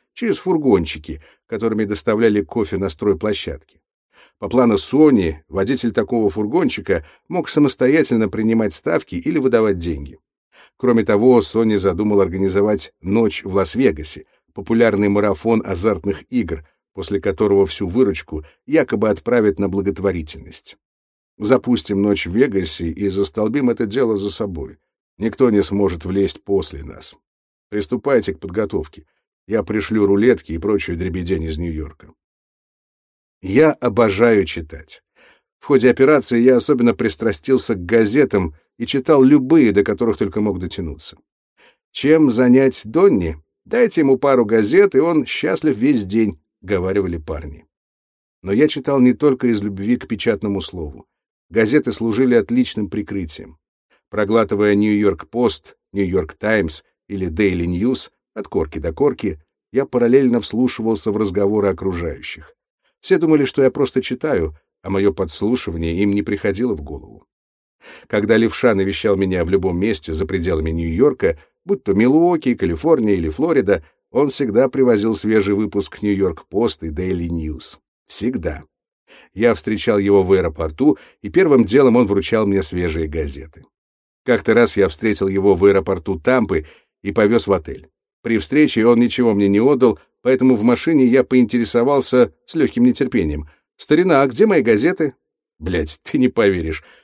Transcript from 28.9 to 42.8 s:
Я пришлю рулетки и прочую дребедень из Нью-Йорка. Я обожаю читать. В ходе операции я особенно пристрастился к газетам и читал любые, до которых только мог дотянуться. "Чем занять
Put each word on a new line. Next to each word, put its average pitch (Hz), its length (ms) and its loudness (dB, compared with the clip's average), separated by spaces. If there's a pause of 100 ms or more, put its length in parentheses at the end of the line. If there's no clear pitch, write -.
Я 104 160 -2
пришлю 107 440 -2
рулетки 101 460 2
и 82 60 -6
прочую 95 380 -4
дребедень 87 480 -6
из 80 140 -8
Нью-Йорка. 78 540 -10 (1300)
Я 123 300 4
обожаю 110 760 2
читать. - 560 -14 (580)
В - 60 -20
ходе 127 240 6
операции 131 500 2
я 127 160 6
особенно 120 380 2
пристрастился 113 800 -2
к 90 100 -8
газетам 104 680 2 (240)
и 117 80 -6
читал 139 360 2
любые, 135 500 4
до 101 120 4
которых 107 340 -2
только 104 220 -4
мог 101 180 -2
дотянуться. 87 580 -10 (760)
"Чем 151 360 4
занять 127 560 4